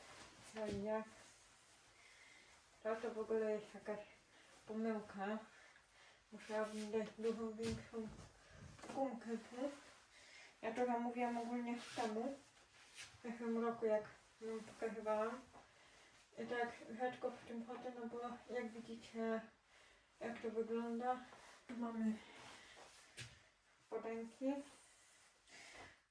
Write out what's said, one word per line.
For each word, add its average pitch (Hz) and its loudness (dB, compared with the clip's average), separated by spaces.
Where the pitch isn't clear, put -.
co 220 0
i 202 2
jak. 214 2
To, 220 4
to 226 0
w 220 -2
ogóle 220 4
jest 214 0
jakaś 208 -2
pomyłka. 214 2
Musiałabym 214 0
dać 220 4
dużo 220 2
większą 226 0
gumkę 240 2
tu. 247 -2
Ja 226 0
to 247 6
zamówiłam 240 4
ogólnie 233 0
w - -8
temu, 233 2
w - -14
zeszłym 233 2
roku, 233 4
jak 214 8
ją 220 -2
pokazywałam. 214 2
I 226 -2
tak 240 2
rzadko 247 2
w - -8
tym 233 -4
chodzę, 247 -4
no 226 -2
bo 233 -4
jak 233 0
widzicie, 226 0
jak 226 -2
to 226 0
wygląda. 233 2
Tu 240 -6
mamy 226 4
spodenki, 226 2